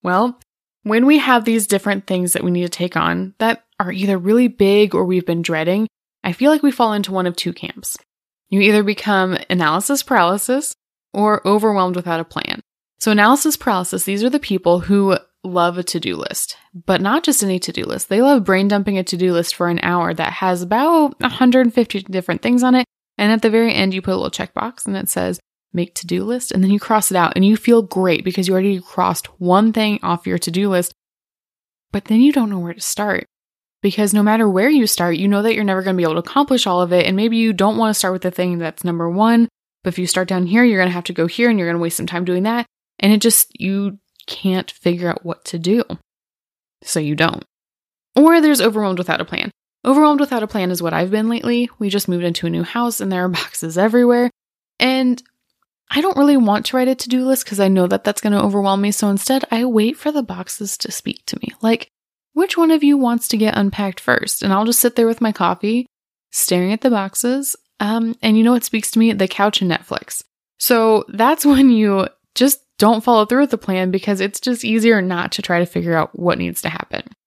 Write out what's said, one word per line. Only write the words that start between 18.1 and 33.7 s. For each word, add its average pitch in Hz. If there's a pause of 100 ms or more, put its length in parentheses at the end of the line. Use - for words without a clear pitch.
love 262
brain 196
dumping 202
a 190
to-do 180
list 170
for 175
an 170
hour 170
that 160
has 180
about 277
a -
hundred 247
fifty 220
different 185
things 247
on 254
it. 254 (320)
And 208
at 226
the 226
very 226
end, 190
you 185
put 185
a 185
little -
checkbox -
and 196
it 196
says, 180 (320)
"Make 175
to-do 175
list," 240
and 190
then 190
you 202
cross 214
it 185
out 170
and 190
you 214
feel 233
great 185
because 185
you 190
already 185
crossed 180 (120)
one 196
thing 214
off 175
your 180
to-do 185
list, 180 (1000)
but 202
then 220
you 285
don't 240
know 190
where 170
to -
start. - (560)